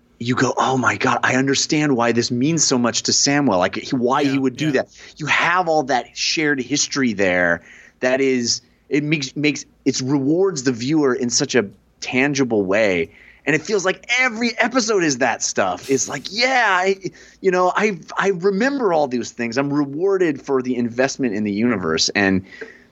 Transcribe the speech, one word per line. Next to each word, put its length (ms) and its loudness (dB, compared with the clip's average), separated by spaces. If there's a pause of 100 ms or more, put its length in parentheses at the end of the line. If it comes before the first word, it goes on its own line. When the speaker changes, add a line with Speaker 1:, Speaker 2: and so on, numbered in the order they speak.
(200)
Speaker 1:
you 160 -2
go, 200 0
"Oh 220 0
my 200 0
God, 260 0
I 120 0
understand 640 0
why 140 2
this 180 0
means 340 0
so 140 0
much 260 0
to 80 -2
Samwell, 460 2
like, 180 2
he, 200 -6
why 280 2
he 100 0
Speaker 2:
Yeah, 40 0
Speaker 1:
would 180 0
do 120 -2
Speaker 2:
yeah. 160 2
Speaker 1:
that." 340 -16
You 80 -8
have 420 0
all 160 2
that 320 -2
shared 460 -2
history 520 -2
there. 500 2 (380)
That 200 2
is, 400 0 (260)
it 160 0
makes, 320 -2
makes, 300 -2 (180)
it 180 0
rewards 600 0
the 120 0
viewer 420 0
in 160 -2
such 240 0
a 120 4 (340)
tangible 640 0
way. 460 2 (380)
And 80 2
it 80 -2
feels 200 -2
like 220 -4 (140)
every 400 -2
episode 440 0
is 140 0
that 240 0
stuff. 480 -4
It's 180 0
like, 220 -10
yeah, 400 0
I, 300 0 (420)
you 80 2
know, 260 2
I, 220 0 (180)
I 120 -2
remember 640 0
all 140 2
these 240 -4
things. 260 -4
I'm 160 0
rewarded 640 0
for 220 0
the 140 -2
investment 580 -2
in 120 -2
the 60 0
universe. 580 0
And 360 2 (460)